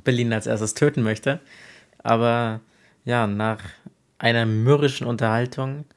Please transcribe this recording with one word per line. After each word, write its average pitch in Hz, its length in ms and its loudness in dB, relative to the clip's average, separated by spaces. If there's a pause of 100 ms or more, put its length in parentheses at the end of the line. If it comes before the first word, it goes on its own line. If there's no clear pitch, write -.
Bill 123 160 2
ihn 117 140 0
als 110 140 -4
erstes 110 260 -2
töten 147 300 2
möchte. 110 360 -2 (580)
Aber 113 640 0 (420)
ja, 120 240 0
nach 107 360 -2 (560)
einer 117 260 2
mürrischen 123 640 2
Unterhaltung 123 800 -2 (120)